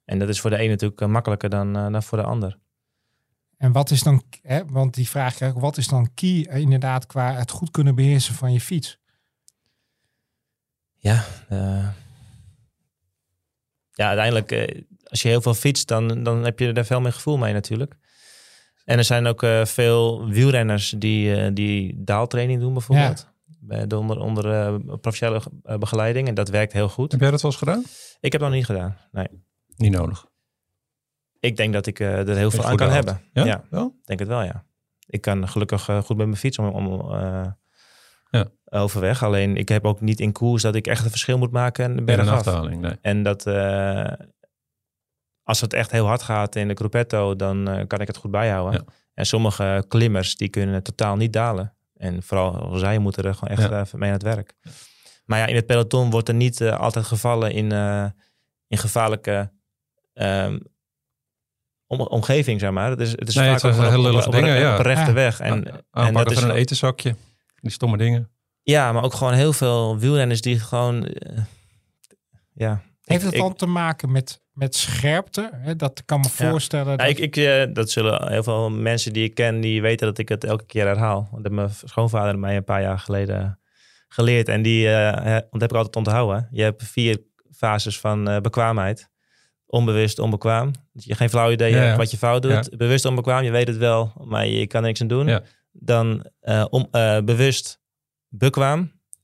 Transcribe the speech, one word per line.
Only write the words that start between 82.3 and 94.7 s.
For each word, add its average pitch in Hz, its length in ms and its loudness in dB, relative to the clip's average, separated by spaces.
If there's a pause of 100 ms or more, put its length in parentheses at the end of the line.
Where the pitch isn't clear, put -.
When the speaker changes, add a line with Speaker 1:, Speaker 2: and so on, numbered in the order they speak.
Speaker 1:
mij 98 160 -2
een 98 80 -2
paar 98 180 -2
jaar 98 180 -2
geleden 98 600 -4 (480)
geleerd. 120 400 2
En 107 140 0
die, 110 320 4
eh, 107 300 2
he-, 110 160 2 (120)
dat 110 100 -4
heb 117 80 2
ik 120 80 -2
altijd 107 180 0
onthouden. 110 560 0
Je 113 100 -4
hebt 107 220 0
vier 113 380 0 (300)
fases 107 480 -2
van, 104 300 -2
eh, 104 120 0
bekwaamheid. 110 680 -2 (540)
Onbewust, 110 540 2
onbekwaam. 113 520 0 (220)
Dat 117 100 -20
je 110 120 -6
geen 120 140 2
flauw 117 220 4
idee 117 200 2
Speaker 3:
Ja, 120 60 6
Speaker 1:
hebt 120 140 6
Speaker 3:
ja. 113 60 4
Speaker 1:
wat 113 140 0
je 113 60 -6
fout 120 240 2
doet. 131 100 2 (200)
Speaker 3:
Ja. 113 60 -16
Speaker 1:
Bewust 120 280 2
onbekwaam, 127 380 0
je 117 80 0
weet 120 160 2
het 117 100 -2
wel, 113 340 2 (140)
maar 107 220 -2
je 107 200 -2
kan 113 140 -2